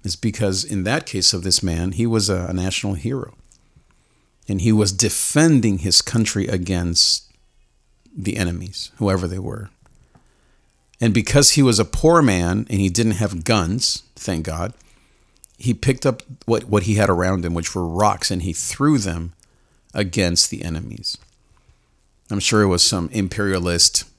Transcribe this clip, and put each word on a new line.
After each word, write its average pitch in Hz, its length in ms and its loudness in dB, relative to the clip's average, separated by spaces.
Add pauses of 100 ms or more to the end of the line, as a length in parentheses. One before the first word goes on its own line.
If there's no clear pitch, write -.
is 98 120 -6
because 101 480 -2
in 98 200 -4
that 117 240 -2
case - 260 0
of 90 80 -4
this 90 220 0
man, 87 300 -2
he 113 120 0
was 110 240 0
a, 90 200 0
a 87 40 -4
national 92 400 -4
hero. 117 400 -6 (1120)
And 98 140 -2
he 110 100 4
was 107 200 4
defending 113 880 2
his 87 240 2
country 107 420 0
against 87 800 0 (920)
the 98 220 -4
enemies, 90 600 -6
whoever 95 300 0
they 92 120 -6
were. 101 300 -10 (1300)
And 113 140 2
because 123 380 4
he 151 100 4
was 120 180 4
a 104 60 4
poor 165 360 4
man 95 480 2
and 98 100 0
he 98 100 4
didn't 110 240 2
have 92 300 -2
guns, 101 600 0 (120)
thank 82 300 -4
God, 85 280 -6 (840)
he 117 160 -2
picked 131 320 -2
up 127 160 -2 (240)
what, 113 200 0
what 101 180 2
he 104 120 0
had 101 140 4
around 92 340 0
him, 87 100 -2
which 82 200 -4
were 90 140 -4
rocks, 90 420 0
and 92 140 -4
he 85 100 -4
threw 143 440 0
them 87 360 -4 (600)
against 90 560 -2
the - 140 -10
enemies. - 540 -10 (1120)
I'm 101 100 -4
sure 107 220 2
it 104 60 6
was 90 160 4
some 87 280 0
imperialist 92 920 0 (160)